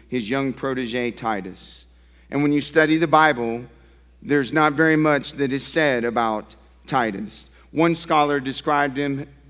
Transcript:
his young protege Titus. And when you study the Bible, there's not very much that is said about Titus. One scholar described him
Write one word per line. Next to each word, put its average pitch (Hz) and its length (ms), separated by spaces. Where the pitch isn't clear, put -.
his 120 200
young 135 240
protege 123 580
Titus. 98 760
And 139 120
when 147 100
you 147 80
study 156 380
the 165 80
Bible, 127 580
there's 127 320
not 151 220
very 160 220
much 151 360
that 135 220
is 135 100
said 139 400
about 113 500
Titus. 110 600
One 165 240
scholar 147 460
described 139 580
him 143 280